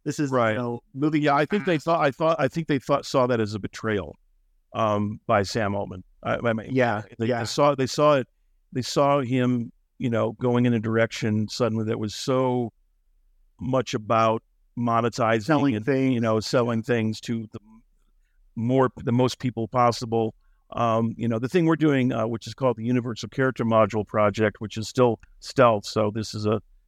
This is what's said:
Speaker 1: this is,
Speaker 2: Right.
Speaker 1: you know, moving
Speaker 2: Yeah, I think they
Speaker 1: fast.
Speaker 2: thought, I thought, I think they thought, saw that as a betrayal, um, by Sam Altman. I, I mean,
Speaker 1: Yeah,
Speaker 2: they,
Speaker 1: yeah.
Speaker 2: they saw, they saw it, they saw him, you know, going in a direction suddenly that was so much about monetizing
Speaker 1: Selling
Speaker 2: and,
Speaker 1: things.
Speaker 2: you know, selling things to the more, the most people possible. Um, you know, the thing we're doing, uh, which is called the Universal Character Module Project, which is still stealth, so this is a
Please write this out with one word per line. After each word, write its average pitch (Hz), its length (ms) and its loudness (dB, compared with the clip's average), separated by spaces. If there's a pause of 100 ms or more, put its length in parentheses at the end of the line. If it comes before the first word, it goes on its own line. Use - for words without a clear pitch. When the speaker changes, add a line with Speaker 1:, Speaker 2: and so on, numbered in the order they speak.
Speaker 1:
this 147 160 -6
is, 143 120 0
Speaker 2:
Right. 120 200 2
Speaker 1:
you 107 60 -2
know, 120 260 -6 (100)
moving 147 280 0
Speaker 2:
Yeah, 143 140 4
I 151 100 2
think 208 200 -2
they 180 100 2
Speaker 1:
fast. 147 100 -4
Speaker 2:
thought, 165 160 0
I 147 100 2
thought, 160 280 0
I 131 80 0
think 160 200 -4
they 143 120 2
thought, - 260 -2
saw 127 220 2
that 123 120 2
as 107 140 -2
a 107 60 -6
betrayal, 95 580 -6 (560)
um, 107 540 0
by 104 160 4
Sam 101 320 -2
Altman. 98 280 -8 (200)
I, 117 140 -2
I 117 160 0
mean, 110 180 -6
Speaker 1:
Yeah, 120 300 2 (180)
Speaker 2:
they, 113 80 0
Speaker 1:
yeah. 120 120 2
Speaker 2:
they 120 60 -2
saw, 147 300 2
they 131 120 -2
saw 151 280 4
it, 127 120 -2 (440)
they 127 100 -4
saw 143 380 2
him, 123 520 0 (280)
you 131 100 -2
know, 110 240 0
going 123 320 2
in 120 80 4
a 113 60 2
direction 110 680 0
suddenly 110 360 -2
that 110 140 -4
was 107 160 -6
so 127 560 -2 (880)
much 131 340 -2
about 113 500 0 (360)
monetizing 117 640 0
Speaker 1:
Selling 139 320 2
Speaker 2:
and, 107 100 -4
Speaker 1:
things. 131 280 0
Speaker 2:
you 117 80 0
know, 110 180 2
selling 117 440 0
things 110 360 -2
to 113 320 -6
the 117 80 -16 (960)
more, 127 340 2 (140)
the 123 80 -2
most 123 280 2
people 117 280 -4
possible. 113 680 0 (380)
Um, 113 440 0
you 117 100 -4
know, 113 120 0
the 123 100 -4
thing 175 160 2
we're 160 100 4
doing, 139 360 2
uh, 113 160 -2
which 117 200 -8
is 110 60 -12
called 127 240 0
the 110 60 -10
Universal 120 460 -2
Character 131 360 -2
Module 110 400 2
Project, 104 540 0
which 107 180 -10
is 110 100 -8
still 123 320 2 (200)
stealth, 117 460 2
so 104 260 -2
this 110 220 -8
is 104 120 -6
a 107 160 0 (260)